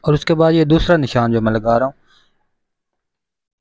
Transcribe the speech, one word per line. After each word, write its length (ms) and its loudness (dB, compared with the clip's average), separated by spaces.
और 100 0
उसके 220 -2
बाद 180 2
ये 140 2
दूसरा 300 2
निशान 360 -2
जो 80 0
मैं 120 0
लगा 240 0
रहा 100 -2
हूँ 60 -10